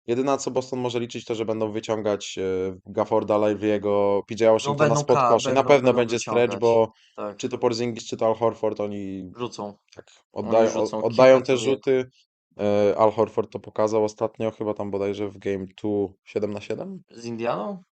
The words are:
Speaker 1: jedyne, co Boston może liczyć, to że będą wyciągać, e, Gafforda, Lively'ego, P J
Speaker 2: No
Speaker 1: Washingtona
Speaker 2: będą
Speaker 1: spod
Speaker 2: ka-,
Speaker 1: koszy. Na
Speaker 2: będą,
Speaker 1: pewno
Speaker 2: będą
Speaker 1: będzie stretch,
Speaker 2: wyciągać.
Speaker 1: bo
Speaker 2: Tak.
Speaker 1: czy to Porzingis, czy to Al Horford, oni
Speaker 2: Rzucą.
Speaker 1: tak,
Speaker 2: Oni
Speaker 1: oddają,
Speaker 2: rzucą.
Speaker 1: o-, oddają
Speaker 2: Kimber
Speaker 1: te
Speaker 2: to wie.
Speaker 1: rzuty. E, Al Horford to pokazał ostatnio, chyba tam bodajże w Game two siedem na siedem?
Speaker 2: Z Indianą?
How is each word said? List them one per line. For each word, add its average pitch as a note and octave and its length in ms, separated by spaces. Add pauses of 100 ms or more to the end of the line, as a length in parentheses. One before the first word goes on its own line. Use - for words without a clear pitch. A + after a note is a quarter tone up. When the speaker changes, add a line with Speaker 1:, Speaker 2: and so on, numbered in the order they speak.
Speaker 1:
jedyne, C3 300
co C3+ 140
Boston B2+ 280
może B2 200
liczyć, A#2 260
to A#2 100
że A2 100
będą A2 260
wyciągać, G#2+ 680
e, F#2 380 (100)
Gafforda, G#2+ 500
Lively'ego, G2+ 920
P A#2 60
J G#2+ 80
Speaker 2:
No A2+ 120
Speaker 1:
Washingtona C#3 240 (120)
Speaker 2:
będą D3 120
Speaker 1:
spod C#3 160
Speaker 2:
ka-, B2+ 120
Speaker 1:
koszy. A#2 200
Na B2+ 60
Speaker 2:
będą, C3+ 140
Speaker 1:
pewno C3 180
Speaker 2:
będą B2 100
Speaker 1:
będzie A#2+ 220
stretch, A#2 200 (160)
Speaker 2:
wyciągać. G2+ 60
Speaker 1:
bo A2+ 300 (240)
Speaker 2:
Tak. G#2 220
Speaker 1:
czy B2+ 120
to B2 80
Porzingis, A#2+ 480
czy A#2+ 120
to A#2 100
Al A2+ 80
Horford, A2 440
oni G2 580
Speaker 2:
Rzucą. G#2 360 (220)
Speaker 1:
tak, - 100 (280)
Speaker 2:
Oni G#2 140
Speaker 1:
oddają, A2+ 220
Speaker 2:
rzucą. A2 280
Speaker 1:
o-, A2 60
oddają B2+ 340
Speaker 2:
Kimber B2 100
Speaker 1:
te C3+ 60
Speaker 2:
to B2 60
wie. A2+ 120
Speaker 1:
rzuty. B2+ 380 (500)
E, G2+ 380
Al G#2+ 140
Horford G#2+ 400
to G#2 80
pokazał G#2+ 440
ostatnio, A2 480
chyba G#2+ 220
tam G2+ 180
bodajże G2+ 380
w G2 80
Game G2 280 (160)
two G#2 260 (160)
siedem G#2 300
na G2+ 80
siedem? F3+ 500
Speaker 2:
Z A#2 140
Indianą? D#3 580 (120)